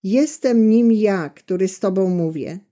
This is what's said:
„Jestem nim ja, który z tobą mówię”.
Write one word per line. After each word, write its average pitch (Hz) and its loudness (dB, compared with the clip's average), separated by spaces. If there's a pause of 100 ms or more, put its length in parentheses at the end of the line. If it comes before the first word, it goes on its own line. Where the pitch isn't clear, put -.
„Jestem 233 0
nim 233 4
ja, 196 0
który 190 -4
z 190 -8
tobą 190 0
mówię”. 160 -4 (120)